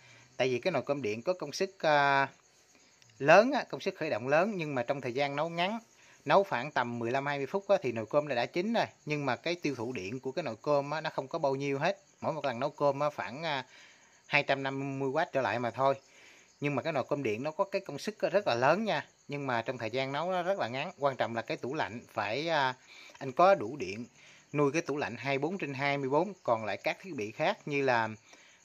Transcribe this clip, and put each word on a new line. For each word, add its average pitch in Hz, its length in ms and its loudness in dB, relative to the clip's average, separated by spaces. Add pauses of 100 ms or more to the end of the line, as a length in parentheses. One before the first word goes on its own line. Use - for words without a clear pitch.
(380)
Tại 131 100 2
vì 123 120 0
cái 180 120 0
nồi 139 100 0
cơm 143 200 -2
điện 117 200 -2
có 180 120 -2
công 151 180 -6
suất, 190 180 -2 (100)
à, 143 480 4 (920)
lớn 185 320 8
á, 247 180 0
công 143 120 -8
suất - 140 -4
khởi 156 140 -4
động 120 180 -2
lớn, 170 280 4
nhưng 151 200 -4
mà 120 80 0
trong 139 180 -2
thời 127 120 -4
gian 143 220 -2
nấu 156 140 -2
ngắn, 180 300 -2 (460)
nấu 165 180 6
khoảng 127 280 -4
tầm 120 280 -2
mười 117 120 -2
lăm 135 140 0
hai 147 120 -2
mươi 139 100 -4
phút 196 200 -4
á, 196 140 6
thì 127 100 -2
nồi 110 140 -4
cơm 147 220 0
đã, 135 80 -2
đã 120 100 2
chín 190 280 -2
rồi. 185 120 2 (200)
Nhưng 147 200 -4
mà 123 100 0
cái 170 200 -4
tiêu 151 200 -4
thụ 120 180 -6
điện 104 260 -6
của 131 120 -8
cái 170 120 -6
nồi 117 180 -6
cơm 143 300 0
á, 156 100 -4
nó 156 80 -4
không 139 180 -6
có 165 120 -6
bao 139 160 2
nhiêu 139 240 -2
hết. 175 200 0 (220)
Mỗi 151 120 -2
một 147 120 -6
lần 120 140 -2
nấu 139 100 0
cơm 139 300 0
á, 147 100 0
khoảng, 120 340 -8
à, 143 220 -4 (600)
hai 143 160 2
trăm 139 200 0
năm 135 360 -4
mươi 135 100 0
oát 156 220 -2
trở 135 100 0
lại 113 180 0
mà 120 120 -2
thôi. 135 240 2 (640)
Nhưng 143 140 0
mà 123 60 0
cái 160 120 -4
nồi 127 160 0
cơm 147 140 -2
điện 113 200 -2
nó 156 80 -4
có 196 120 0
cái 190 180 -2
công 143 180 -10
suất - 200 -8
rất 175 280 0
là 123 80 4
lớn 156 300 4
nha. 165 200 -2 (220)
Nhưng 143 200 -6
mà 117 140 0
trong 123 160 -6
thời 113 120 -6
gian 135 220 -2
nấu 160 200 -4
nó 180 120 -2
rất 190 160 -2
là 120 80 -2
ngắn. 139 300 -6
Quan 135 180 0
trọng 113 200 -2
là 113 60 -2
cái 156 160 -6
tủ 135 160 -6
lạnh 113 340 -6
phải, 117 420 -4
à, 135 260 2 (420)
anh 135 140 -8
có 190 240 6
đủ 131 220 -8
điện 104 280 -8 (480)
nuôi 147 180 4
cái 165 100 0
tủ 143 160 -4
lạnh 120 200 -4
hai 135 200 -2
mươi 135 40 -2
bốn 180 160 -2
trên 147 160 -6
hai 143 240 0
mươi 135 120 -2
bốn. 175 240 2 (100)
Còn 113 220 0
lại 101 120 -4
các - 240 -4
thiết 180 140 -12
bị 110 160 -4
khác 170 360 -2
như 143 140 0
là 120 280 2 (560)